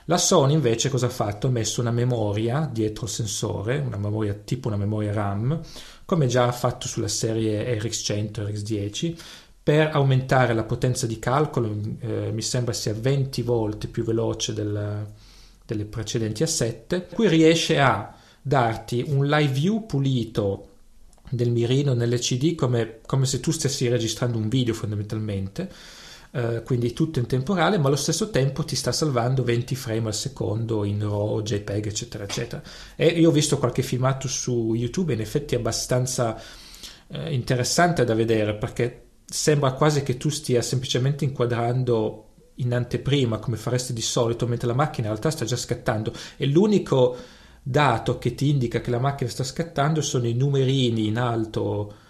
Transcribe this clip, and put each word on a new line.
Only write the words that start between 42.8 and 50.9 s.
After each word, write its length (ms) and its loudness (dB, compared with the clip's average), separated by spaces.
come 180 -2
faresti 360 -2
di 80 -6
solito, 460 0
mentre 220 -2
la 60 2
macchina 340 0
in 60 0
realtà 180 0
sta 120 -6
già 120 -2
scattando, 560 -2
e 100 -2
l'unico 720 4
dato 500 2
che 180 -2
ti 140 2
indica 300 0
che 100 -4
la 100 0
macchina 280 -2
sta 140 -4
scattando 580 0
sono 280 0
i 60 0
numerini 720 2